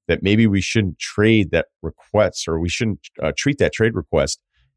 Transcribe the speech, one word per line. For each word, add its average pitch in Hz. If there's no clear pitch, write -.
that 85
maybe 107
we 98
shouldn't 95
trade 104
that 82
request, -
or 80
we 87
shouldn't, 104
uh, 78
treat 143
that 85
trade -
request 76